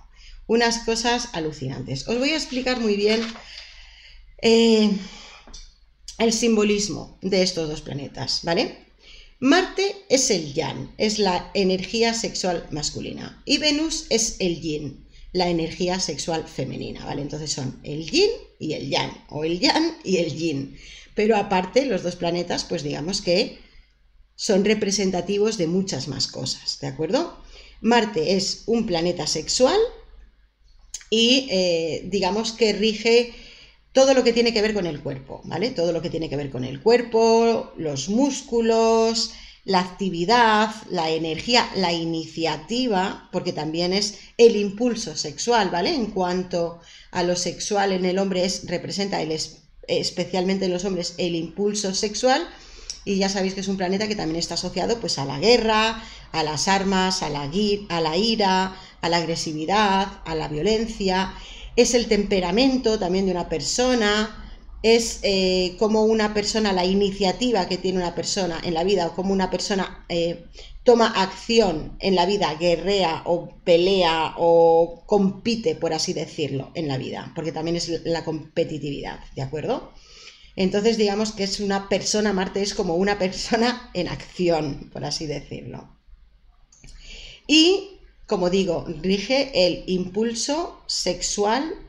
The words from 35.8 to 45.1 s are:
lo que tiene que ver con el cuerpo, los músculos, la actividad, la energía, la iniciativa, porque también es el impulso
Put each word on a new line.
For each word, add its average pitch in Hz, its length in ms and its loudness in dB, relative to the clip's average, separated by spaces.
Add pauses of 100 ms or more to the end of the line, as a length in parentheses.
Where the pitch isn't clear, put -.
lo 165 80 -2
que 165 80 -6
tiene 160 220 -6
que 139 60 -4
ver 143 140 -6
con 123 140 -8
el 135 160 -10
cuerpo, 226 960 4
los 147 320 -4
músculos, 226 1200 2 (320)
la 185 160 2
actividad, 208 920 2 (200)
la 160 200 -2
energía, 160 640 2
la 180 160 2
iniciativa, 165 1400 -2
porque 170 220 -4
también 165 400 -2
es 202 260 -2 (200)
el 214 180 10
impulso 208 580 -2